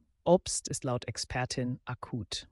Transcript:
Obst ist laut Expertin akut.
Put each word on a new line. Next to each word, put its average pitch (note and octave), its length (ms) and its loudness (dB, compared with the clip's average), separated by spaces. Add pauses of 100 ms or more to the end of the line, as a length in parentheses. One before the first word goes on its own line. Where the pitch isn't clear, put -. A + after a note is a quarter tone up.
(220)
Obst - 460 4
ist - 160 -4
laut B2 240 -2
Expertin B2+ 760 -2
akut. - 680 -6